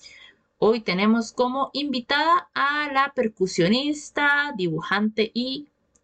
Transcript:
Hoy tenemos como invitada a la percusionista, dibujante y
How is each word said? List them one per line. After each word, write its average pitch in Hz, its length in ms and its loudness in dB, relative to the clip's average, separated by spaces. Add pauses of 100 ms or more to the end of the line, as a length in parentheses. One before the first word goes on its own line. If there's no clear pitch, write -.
(560)
Hoy 226 240 2
tenemos 214 500 0
como 254 440 -2
invitada 285 800 0
a 294 360 -2
la 269 240 0
percusionista, 277 1400 0
dibujante 196 800 -2
y 262 340 -6 (360)